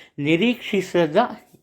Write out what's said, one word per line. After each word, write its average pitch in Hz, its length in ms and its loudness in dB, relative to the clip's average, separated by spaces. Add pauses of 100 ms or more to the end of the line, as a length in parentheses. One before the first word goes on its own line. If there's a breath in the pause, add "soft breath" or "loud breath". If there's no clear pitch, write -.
(180 loud breath)
ನಿರೀಕ್ಷಿಸದ 175 960 0 (460)